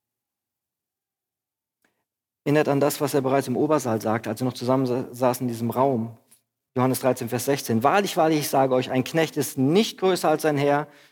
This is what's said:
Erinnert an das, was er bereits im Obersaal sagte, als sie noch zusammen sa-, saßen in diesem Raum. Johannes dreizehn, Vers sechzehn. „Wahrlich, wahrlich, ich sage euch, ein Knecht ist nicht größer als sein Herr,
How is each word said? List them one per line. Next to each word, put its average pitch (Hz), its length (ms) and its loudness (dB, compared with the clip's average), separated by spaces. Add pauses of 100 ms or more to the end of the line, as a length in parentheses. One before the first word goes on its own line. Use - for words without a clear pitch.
(2500)
Erinnert 147 240 2
an 139 120 2
das, 143 220 0
was 147 140 -2
er 139 60 2
bereits 131 260 0
im 123 100 -2
Obersaal 127 420 0
sagte, 113 300 -2
als 107 80 -6
sie 127 80 -4
noch 123 80 -2
zusammen 131 320 0
sa-, 123 260 -4
saßen 123 360 0
in 117 40 -4
diesem 113 200 -4
Raum. 117 440 0 (600)
Johannes 127 240 0
dreizehn, 127 280 0
Vers 120 180 -4
sechzehn. 131 360 0
„Wahrlich, 180 360 2
wahrlich, 160 240 2
ich 143 80 -4
sage 135 260 2
euch, 127 160 0
ein 127 120 0
Knecht 160 340 -2
ist 143 200 -4
nicht 160 400 2
größer 180 320 0
als 156 140 0
sein 151 140 2
Herr, 143 300 0 (240)